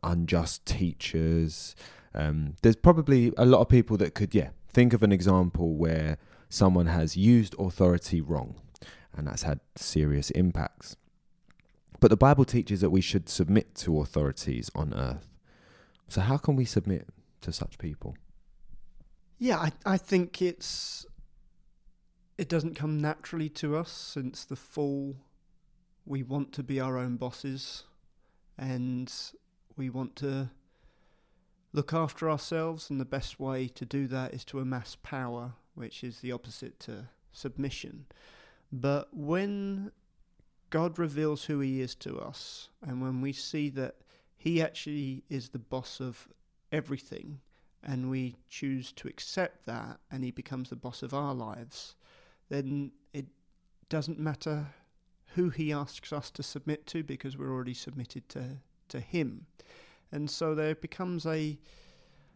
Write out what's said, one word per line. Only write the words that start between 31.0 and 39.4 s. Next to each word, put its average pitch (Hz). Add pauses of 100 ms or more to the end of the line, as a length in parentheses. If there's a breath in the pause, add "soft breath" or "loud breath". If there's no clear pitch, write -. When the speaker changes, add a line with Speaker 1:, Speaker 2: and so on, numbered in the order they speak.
Speaker 2:
look 151
after 160
ourselves, 160
and 139
the 131
best 135
way 131
to -
do 139
that 127
is 123
to 139
amass 127
power, 120 (240)
which 117
is 123
the 123
opposite -
to 117 (240)
submission. - (680 soft breath)
But 139
when 196 (800)